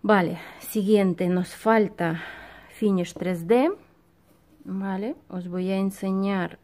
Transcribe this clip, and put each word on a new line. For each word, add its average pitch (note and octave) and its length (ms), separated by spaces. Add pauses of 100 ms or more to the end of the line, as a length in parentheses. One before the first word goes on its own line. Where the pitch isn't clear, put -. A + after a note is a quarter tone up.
Vale, F#3 360 (200)
siguiente, F#3+ 680
nos F3+ 260
falta G3 680 (480)
Finish F#3+ 440
tres E3+ 320
D. B3+ 240 (960)
Vale, G3 500 (140)
os F3+ 180
voy F#3 240
a F#3+ 60
enseñar F#3+ 880